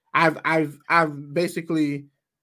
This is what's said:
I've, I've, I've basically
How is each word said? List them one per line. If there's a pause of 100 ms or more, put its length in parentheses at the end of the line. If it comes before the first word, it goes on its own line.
(140)
I've,
I've, (100)
I've
basically (360)